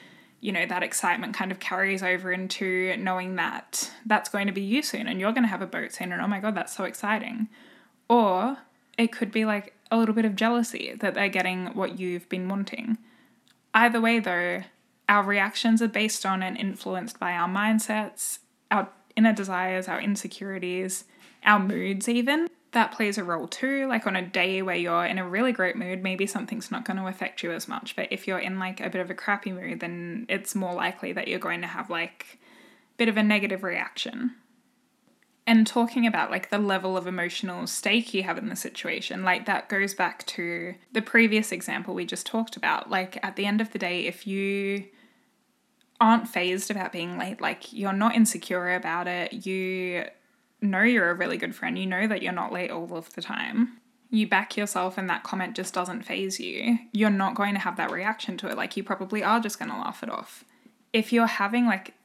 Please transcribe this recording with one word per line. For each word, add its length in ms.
you 100
know, 140
that 180
excitement 500
kind 180
of 80
carries 440
over 280
into 640
knowing 380
that 560
that's 240
going 180
to 60
be 80
you 200
soon 260
and 120
you're 120
gonna 160
have 140
a 60
boat 260
soon 180
and, 100
"Oh 60
my 120
God, 160
that's 200
so 80
exciting." 640
Or 480
it 140
could 200
be, 140
like, 280
a 80
little 180
bit 100
of 100
jealousy 640
that 140
they're 160
getting 380
what 320
you've 300
been 200
wanting. 480
Either 280
way, 180
though, 440
our 160
reactions 580
are 60
based 380
on 180
and 140
influenced 640
by 140
our 140
mindsets, 920
our 180
inner 180
desires, 540
our 140
insecurities, 1040
our 140
moods 500
even. 400
That 200
plays 260
a 60
role 240
too. 400
Like, 180
on 100
a 60
day 400
where 140
you're 300
in 120
a 100
really 260
great 240
mood, 260
maybe 240
something's 440
not 120
gonna 220
affect 360
you 100
as 160
much. 280
But 160
if 160
you're 120
in, 200
like, 220
a 80
bit 120
of 80
a 40
crappy 380
mood, 280
then 480
it's 280
more 180
likely 400
that 140
you're 120
going 220
to 60
have, 220
like, 500
a 20
bit 100
of 80
a 80
negative 400
reaction. 720
And 180
talking 420
about, 240
like, 180
the 80
level 400
of 100
emotional 600
stake 460
you 100
have 140
in 120
the 60
situation, 680
like, 220
that 240
goes 240
back 320
to 480
the 120
previous 480
example 420
we 120
just 200
talked 320
about. 320
Like, 340
at 120
the 100
end 160
of 100
the 80
day, 280
if 200
you 580
aren't 260
fazed 440
about 200
being 260
late, 220
like, 320
you're 220
not 220
insecure 580
about 340
it, 380
you 600
know 160
you're 280
a 60
really 220
good 180
friend, 220
you 80
know 220
that 140
you're 120
not 180
late 200
all 240
of 180
the 80
time, 560
you 180
back 300
yourself 400
and 120
that 140
comment 320
just 180
doesn't 300
faze 360
you, 400
you're 180
not 260
going 180
to 60
have 180
that 140
reaction 460
to 100
it. 100
Like, 200
you 60
probably 400
are 160
just 200
gonna 180
laugh 260
it 60
off. 340
If 180
you're 160
having, 380
like, 280